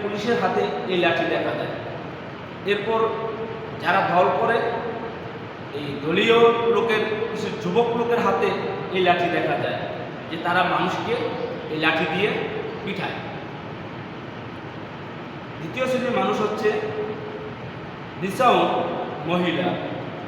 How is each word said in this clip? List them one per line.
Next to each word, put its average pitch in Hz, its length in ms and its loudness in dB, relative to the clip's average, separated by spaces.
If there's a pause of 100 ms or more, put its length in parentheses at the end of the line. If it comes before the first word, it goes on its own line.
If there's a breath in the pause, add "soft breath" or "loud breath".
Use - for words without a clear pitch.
পুলিশের 208 380 0
হাতে 196 260 2 (220)
এই 185 80 2
লাঠি 170 280 4
দেখা 156 260 0
যায়। - 160 -4 (1000)
এরপর 220 420 2 (720)
যারা 175 360 2
দল 190 120 6 (120)
করে, 226 180 4 (1160)
এই 143 320 -4
দলীয় 226 340 6 (340)
লোকের, 214 560 2
কিছু - 180 -2 (140)
যুবক 233 340 2
লোকের 233 240 2
হাতে 196 300 4 (420)
এই 185 100 4
লাঠি 175 220 6
দেখা 156 340 2
যায় 123 220 -2 (500)
যে 160 140 -6
তারা 175 180 4
মানুষকে 180 500 0 (580)
এই 156 80 -2
লাঠি 160 260 4 (100)
দিয়ে 196 160 2 (540)
পিটায়। 175 260 -4 (2500)
দ্বিতীয় 247 260 -2
শ্রেণীর 247 320 2
মানুষ 196 220 2
হচ্ছে 214 320 2 (1500)
নিসাউ, 196 600 4 (420)
মহিলা, 175 360 2 (640)